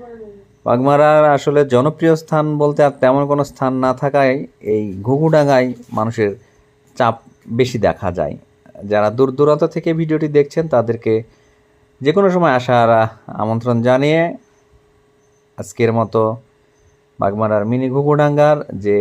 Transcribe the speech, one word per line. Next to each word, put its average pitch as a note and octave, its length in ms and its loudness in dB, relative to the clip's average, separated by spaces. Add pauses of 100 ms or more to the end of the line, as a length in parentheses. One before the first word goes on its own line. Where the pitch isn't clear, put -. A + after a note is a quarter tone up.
(640)
বাগমারার C#3+ 600 2 (120)
আসলে C#3+ 240 0 (140)
জনপ্রিয় D#3 420 2
স্থান D#3 280 -2 (140)
বলতে D3 240 0
আর C#3 180 2
তেমন C3+ 260 2
কোনো C#3+ 180 -2
স্থান C3 280 -4 (120)
না B2+ 100 2
থাকায় C#3 400 0 (260)
এই G#2+ 240 -2 (180)
ঘুঘুডাঙ্গায় C#3+ 680 2 (240)
মানুষের A2 380 -2 (680)
চাপ A#2 180 0 (440)
বেশি B2 200 0
দেখা F#2+ 340 -2
যায়। D#2 220 -6 (500)
যারা G#2 260 0
দূর C3 180 0 (100)
দূরান্ত D3+ 260 2
থেকে E3 260 -4 (100)
ভিডিওটি D#3 280 -2
দেখছেন, D3 400 0
তাদেরকে A2+ 460 0 (880)
যে C3+ 120 0
কোনো G3 180 2
সময় E3+ 280 2
আসার A#2+ 300 2 (540)
আমন্ত্রণ A#2 400 -2
জানিয়ে C#3+ 400 2 (1400)
আজকের A2+ 340 -2
মতো A2+ 300 0 (960)
বাগমারার G#2 460 -2
মিনি B2+ 240 -2
ঘুঘুডাঙ্গার D3 680 2 (260)
যে G#2 160 2